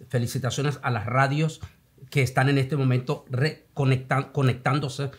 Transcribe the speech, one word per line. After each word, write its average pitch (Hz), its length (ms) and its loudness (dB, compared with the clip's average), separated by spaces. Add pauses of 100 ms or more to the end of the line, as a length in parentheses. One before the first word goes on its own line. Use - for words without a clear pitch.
felicitaciones 127 760 -2
a 131 80 -2
las 107 160 -2
radios 139 540 0 (500)
que 139 120 2
están 131 260 2
en 139 100 4
este 131 180 0
momento 131 540 0
reconectan-, 131 1000 0
conectándose, 139 880 0